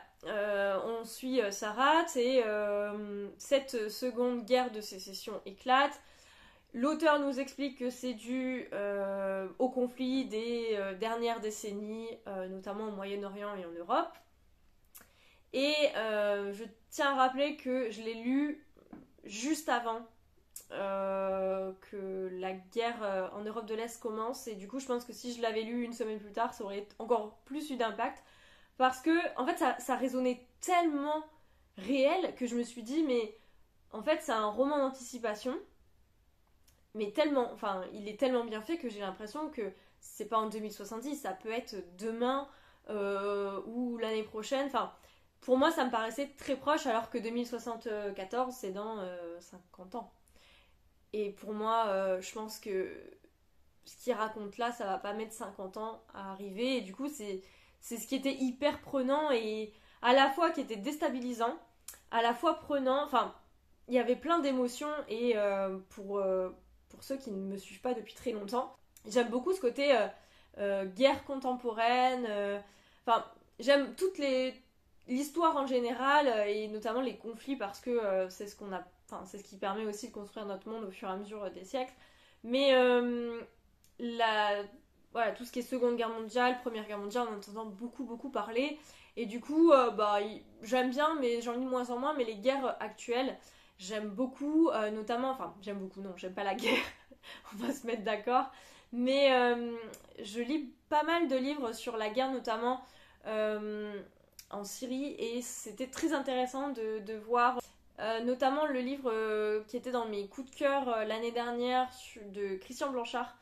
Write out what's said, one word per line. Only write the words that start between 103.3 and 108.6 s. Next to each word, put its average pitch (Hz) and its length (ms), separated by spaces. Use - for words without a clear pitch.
en 202 120
Syrie, 262 540
et 233 240
c'était 240 460
très 302 260
intéressant 269 560
de, 220 300
de 208 160
voir, 240 440
euh, 226 220
notamment 262 440